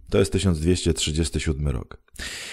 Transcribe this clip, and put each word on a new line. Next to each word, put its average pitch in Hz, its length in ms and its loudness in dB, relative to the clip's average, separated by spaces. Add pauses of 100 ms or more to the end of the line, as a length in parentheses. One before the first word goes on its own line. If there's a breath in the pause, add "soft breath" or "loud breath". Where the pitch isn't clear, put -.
To 104 100 4
jest 98 120 4
tysiąc 92 280 2
dwieście 85 340 2
trzydziesty 78 460 -2
siódmy 73 320 0
rok. - 300 -8 (520 loud breath)